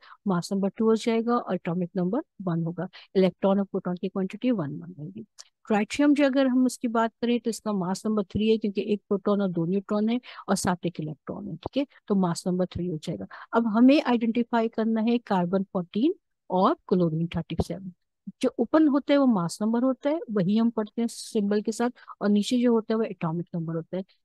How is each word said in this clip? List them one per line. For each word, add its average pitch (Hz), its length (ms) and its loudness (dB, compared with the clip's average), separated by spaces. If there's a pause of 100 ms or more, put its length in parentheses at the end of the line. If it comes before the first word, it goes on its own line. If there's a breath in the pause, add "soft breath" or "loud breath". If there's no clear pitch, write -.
(260 loud breath)
mass 180 260 0
number 196 160 0
टू 220 160 -2
हो 220 100 4
जाएगा 226 420 0
और 196 180 -4
atomic 175 420 -4
number 185 220 0 (240)
one 170 220 -2
होगा, 170 240 -6 (280 loud breath)
Electron 190 420 2
और 196 60 0
proton 185 320 -6
की 190 120 -6
quantity 202 420 -4
one 170 200 -2
one 170 280 -12
होगी। 190 240 -14 (440 loud breath)
Tritium 226 480 2
जो 285 100 4
अगर 269 220 2
हम 254 200 2
उसकी 247 220 -4
बात 226 240 0 (100)
करें 240 180 0
तो 233 100 -4
इसका 214 220 -6
mass 185 340 -2
number 214 160 0
three 208 260 -2
है, 220 100 4
क्योंकि 202 340 -4
एक 208 160 -2
proton 202 340 0
और 196 60 0
दो 170 180 -2
neutron 208 420 0
है 247 120 -2 (280 loud breath)
और 196 80 2
साथ 180 300 -2
एक - 140 -8
electron 156 480 -10
है। 160 80 -10
ठीक - 200 -10
है, 277 100 0 (220 soft breath)
तो 214 60 0
mass 180 320 0
number 180 200 0
three 175 200 -6
हो 160 120 -4
जाएगा। 190 280 -8 (260 loud breath)
अब 233 140 2
हमें 247 360 6
identify 233 640 0
करना 226 320 -2
है 233 180 2
carbon 190 440 0
fourteen 202 520 -2 (360)
और 202 260 4 (120)
chlorine 170 380 2
thirty 165 300 -6 (100)
seven। 185 260 -10 (500)
जो 262 160 0
ओपन 302 300 4
होता 285 240 0
है 285 60 6
वो 269 80 4
मास 180 360 2
नंबर 226 200 0
होता 262 280 0
है, 330 100 -2 (100)
वही 202 260 2
हम 226 140 2
पढ़ते 220 320 -4
हैं 233 60 0
सिंबल 208 540 -2
के 226 100 -4
साथ, 240 180 -2 (300 loud breath)
और 202 80 0
नीचे 208 340 2
जो 240 100 4
होता 220 220 0
है 220 40 0
वो 226 40 0
एटॉमिक 175 520 -4
नंबर 165 200 -6
होता 165 220 -6
है। 190 80 -6 (200)